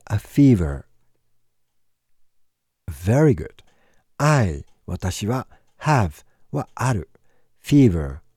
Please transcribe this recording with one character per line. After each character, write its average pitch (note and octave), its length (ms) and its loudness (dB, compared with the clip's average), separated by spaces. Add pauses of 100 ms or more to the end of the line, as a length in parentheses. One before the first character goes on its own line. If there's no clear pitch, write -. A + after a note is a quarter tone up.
a G#2+ 100 -8
fever. F#2+ 680 2 (2000)
Very G#2 460 2
good. - 140 -12 (680)
I、 A#2+ 460 0 (220)
私 F2 420 -8
は、 B2 200 -6 (320)
have A#2 440 -2 (300)
は D3 220 -8
あ B2+ 180 -2
る。 E2+ 160 -8 (520)
Fever E2+ 580 2 (160)